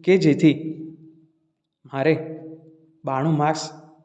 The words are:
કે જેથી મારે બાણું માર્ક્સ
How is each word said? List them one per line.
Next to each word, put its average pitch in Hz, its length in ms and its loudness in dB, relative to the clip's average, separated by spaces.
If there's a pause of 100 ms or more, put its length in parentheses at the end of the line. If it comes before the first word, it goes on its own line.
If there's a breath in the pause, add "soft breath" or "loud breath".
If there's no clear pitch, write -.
કે 185 140 4
જેથી 156 380 4 (1300)
મારે 139 300 0 (880)
બાણું 143 320 0
માર્ક્સ 156 340 0 (340)